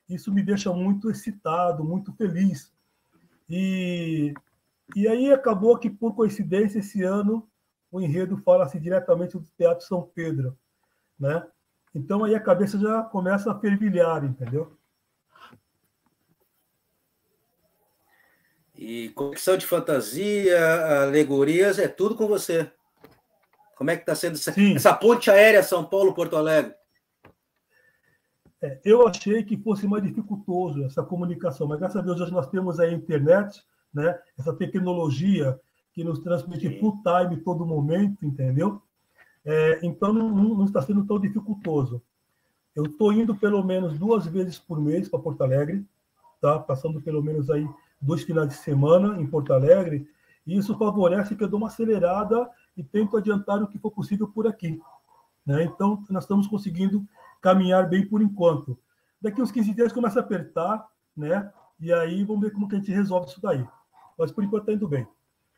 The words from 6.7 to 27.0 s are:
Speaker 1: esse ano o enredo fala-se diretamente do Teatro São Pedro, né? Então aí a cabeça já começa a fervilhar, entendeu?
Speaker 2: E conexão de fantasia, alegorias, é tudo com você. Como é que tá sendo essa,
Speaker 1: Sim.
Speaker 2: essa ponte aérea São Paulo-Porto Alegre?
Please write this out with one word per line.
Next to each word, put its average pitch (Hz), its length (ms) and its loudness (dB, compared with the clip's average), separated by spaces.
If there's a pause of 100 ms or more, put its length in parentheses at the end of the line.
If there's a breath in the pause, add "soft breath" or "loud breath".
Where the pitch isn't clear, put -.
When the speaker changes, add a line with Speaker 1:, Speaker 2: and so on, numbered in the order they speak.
Speaker 1:
esse 196 240 -4
ano 208 460 0 (420)
o 185 100 -6
enredo 180 360 -2
fala-se 180 420 2
diretamente 180 580 -2
do 160 80 -12 (140)
Teatro 170 260 2
São 175 300 -4
Pedro, 139 420 -4 (600)
né? 147 260 -2 (480)
Então 196 300 -4
aí 214 140 2
a 214 40 -2
cabeça 202 380 2
já 220 240 0
começa 196 480 -2
a 202 80 -6
fervilhar, 175 680 2
entendeu? 131 540 -6 (4000 soft breath)
Speaker 2:
E 113 360 -12
conexão 143 460 0
de 185 80 -2
fantasia, 165 1400 2
alegorias, 147 760 4
é 175 80 2
tudo 220 300 -2
com 220 100 0
você. 175 460 0 (1040)
Como 143 140 -4
é 170 60 -2
que - 80 -12
tá 160 100 -2
sendo 170 200 -6
essa, - 160 -6
Speaker 1:
Sim. 196 240 6
Speaker 2:
essa 156 180 6
ponte 233 380 4
aérea 208 320 10
São 170 220 0
Paulo-Porto 180 500 0
Alegre? 156 400 2 (1900)